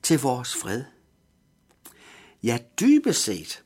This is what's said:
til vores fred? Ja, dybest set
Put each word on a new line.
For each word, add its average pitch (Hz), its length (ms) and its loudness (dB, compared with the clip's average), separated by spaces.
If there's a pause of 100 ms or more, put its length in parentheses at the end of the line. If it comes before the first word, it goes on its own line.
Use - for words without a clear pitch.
til 156 180 2
vores 123 360 -2
fred? 113 280 -6 (1600)
Ja, 117 160 0 (220)
dybest 285 420 4
set 92 440 -6